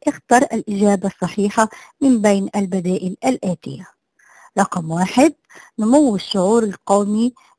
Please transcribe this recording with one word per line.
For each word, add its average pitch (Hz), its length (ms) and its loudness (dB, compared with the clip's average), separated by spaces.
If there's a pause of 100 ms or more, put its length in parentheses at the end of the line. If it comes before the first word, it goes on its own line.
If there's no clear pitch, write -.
اختر 247 340 2
الإجابة 202 640 0
الصحيحة 208 600 -2 (320)
من 254 220 2
بين 196 340 2
البدائل 185 680 -4
الآتية. 185 680 -6 (680)
رقم 175 320 -4
واحد، 190 440 2 (440)
نمو 240 360 4
الشعور 202 480 0
القومي 208 720 0 (240)